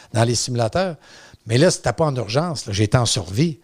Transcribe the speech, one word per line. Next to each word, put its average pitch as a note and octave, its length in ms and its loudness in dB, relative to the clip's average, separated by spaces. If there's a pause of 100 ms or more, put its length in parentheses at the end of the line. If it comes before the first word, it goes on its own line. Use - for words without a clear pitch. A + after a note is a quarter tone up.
(140)
dans A2+ 100 2
les A#2 120 2
simulateurs. B2+ 600 -2 (500)
Mais A2+ 120 0
là, E3 140 6
c'était - 200 -2
pas D#3 140 0
en C#3+ 100 0
urgence, B2 520 -4
là. G#2+ 60 -6
J'étais G#2 240 2
en A#2+ 80 2
survie. G#2+ 580 -2